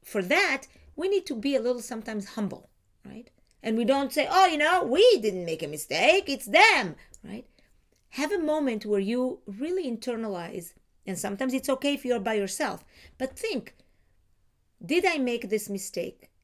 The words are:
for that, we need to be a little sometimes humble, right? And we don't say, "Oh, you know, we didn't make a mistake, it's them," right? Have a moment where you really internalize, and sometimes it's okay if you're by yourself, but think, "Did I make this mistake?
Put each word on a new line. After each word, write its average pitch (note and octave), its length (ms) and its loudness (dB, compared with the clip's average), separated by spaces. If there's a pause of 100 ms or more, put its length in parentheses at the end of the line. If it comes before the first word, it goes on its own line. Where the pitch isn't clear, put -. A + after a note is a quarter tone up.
for - 200 -4
that, C#4 460 0 (280)
we E4+ 120 -2
need G4 180 0
to C#4+ 80 -6
be C4 200 -2
a B3 60 4
little A#3+ 220 -2
sometimes A3 480 -8
humble, - 380 -6 (360)
right? - 260 -18 (320)
And A3 140 -2
we A#3 80 2
don't C4+ 280 2
say, D4 180 0
"Oh, F#4+ 160 8
you D#4+ 120 2
know, E4 240 4
we F4+ 360 6
didn't F#3+ 260 -2
make D#3+ 180 -6
a D#3 60 -6
mistake, E3+ 600 2
it's - 180 -6
them," C#4 500 4 (260)
right? A3+ 240 -14 (640)
Have D4+ 220 -4
a G4+ 60 0
moment D4+ 460 0
where G#3 160 2
you B3 460 -2
really D4 440 -4
internalize, G#3+ 800 -8 (340)
and F#3 120 -6
sometimes A3+ 360 -4
it's C4 140 -2
okay C4+ 260 0
if C#4 100 -8
you're B3 160 0
by A3 140 -2
yourself, G3 500 -4 (340)
but C4 200 -6
think, G4+ 380 -6 (1080)
"Did F4 220 0
I E4+ 120 2
make A#3+ 300 -2
this G#3 220 -4
mistake? F#3+ 600 -8 (140)